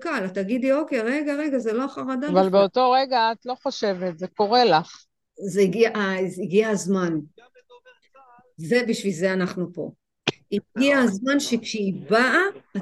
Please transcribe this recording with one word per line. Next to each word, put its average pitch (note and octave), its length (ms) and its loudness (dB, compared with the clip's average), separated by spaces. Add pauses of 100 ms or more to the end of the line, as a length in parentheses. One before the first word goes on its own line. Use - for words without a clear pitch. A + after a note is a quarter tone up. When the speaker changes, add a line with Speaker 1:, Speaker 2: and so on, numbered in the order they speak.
Speaker 1:
קל. C4+ 240 -4
את F#3 80 -8
תגידי, A#3 400 0
"אוקיי, D4+ 280 -2
רגע, C#4+ 340 -2
רגע, C#4+ 240 -2
זה G#3+ 140 -4
לא B3 100 -2
החרדה C4 440 -6
Speaker 2:
אבל F3+ 120 4
Speaker 1:
בכלל." F#3+ 100 4
Speaker 2:
באותו G3+ 420 4
רגע B3+ 400 2
את - 140 -10
לא B3 180 -6
חושבת, F#3 540 -4
זה F3+ 100 -8
קורה A3+ 380 2
לך. E3+ 400 2 (340)
Speaker 1:
זה G3 220 -2
הגיע, G#3 340 4
אה, G3 200 0 (120)
זה F3+ 160 -8
הגיע G#3 260 2
הזמן. F#3 440 0 (1400)
זה, E3 300 0
בשביל G3+ 260 -2
זה F#3+ 200 0
אנחנו F3+ 400 -4
פה. - 180 -8 (600)
הגיע C4+ 480 0
הזמן B3 400 0
שכשהיא G#3+ 540 -4 (160)
באה, B3 300 2 (380)
את F#3 40 -6